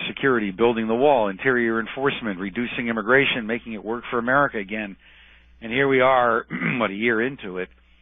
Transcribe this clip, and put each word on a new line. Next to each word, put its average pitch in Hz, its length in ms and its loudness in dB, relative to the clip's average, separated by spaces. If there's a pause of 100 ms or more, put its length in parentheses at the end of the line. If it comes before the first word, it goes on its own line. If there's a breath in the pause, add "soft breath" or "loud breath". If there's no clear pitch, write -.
security, 117 440 0
building 113 360 2
the 113 80 0
wall, 123 340 4
interior 117 500 0
enforcement, 113 600 -4
reducing 117 500 -4
immigration, 117 580 2
making 117 260 -6
it 98 100 -10
work 113 280 -6
for 123 80 0
America 127 400 2
again. 101 360 -8 (640 soft breath)
And 113 120 -10
here 139 160 2
we 131 140 4
are, 123 440 4 (160)
<clears throat> 156 180 -2
what, 104 120 0
a - 40 -6
year 110 260 0
into 113 360 -6
it. 92 120 -6 (320 soft breath)